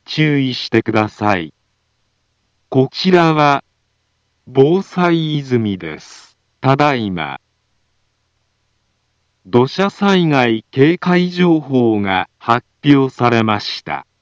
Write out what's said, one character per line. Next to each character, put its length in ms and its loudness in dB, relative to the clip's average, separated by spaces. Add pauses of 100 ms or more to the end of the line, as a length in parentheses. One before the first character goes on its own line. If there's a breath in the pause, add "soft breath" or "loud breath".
注 340 0
意 140 -2
し 160 -12
て 140 2
く 100 -4
だ 160 0
さ 260 -2
い。 180 -8 (1160)
こ 200 2
ち 220 -4
ら 220 4
は、 320 0 (840)
防 340 2
災 560 -2
泉 400 -2
で 220 -12
す。 380 -20 (240)
た 160 2
だ 180 2
い 160 -4
ま、 300 -8 (2000)
土 220 2
砂 220 -2
災 380 0
害 440 0
警 260 2
戒 320 0
情 300 2
報 400 0
が 300 -4 (100)
発 260 -2 (200)
表 280 4
さ 160 0
れ 140 2
ま 160 -2
し 240 -12
た。 240 -10 (140)